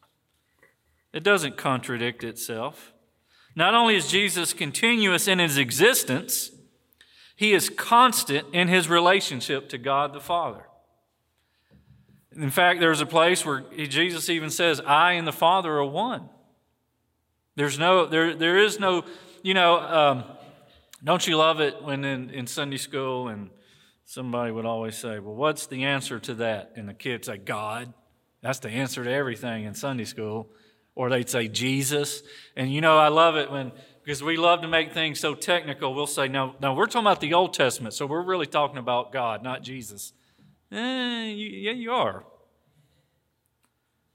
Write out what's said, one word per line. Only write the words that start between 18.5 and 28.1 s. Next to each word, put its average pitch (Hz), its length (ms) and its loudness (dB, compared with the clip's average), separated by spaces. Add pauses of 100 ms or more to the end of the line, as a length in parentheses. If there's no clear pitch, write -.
is 208 220 2
no, 180 240 2 (400)
you 190 100 0
know, 175 240 6
um, 143 460 2 (800)
don't 175 240 2
you 165 80 2
love 156 240 4
it 143 200 0
when 139 240 -6
in, 127 260 -6
in 127 180 -10
Sunday 143 280 -6
school 131 520 -6
and 104 220 -10 (540)
somebody 120 460 -6
would 113 160 -6
always 113 320 -6
say, 107 220 -10
"Well, 104 160 -14
what's 151 320 -2
the 131 160 -6
answer 135 340 -4
to 120 160 -10
that?" 110 400 -4
And 107 140 -14
the 98 60 -14
kids 123 340 -10
say, 107 80 -10
"God." 107 580 -8 (460)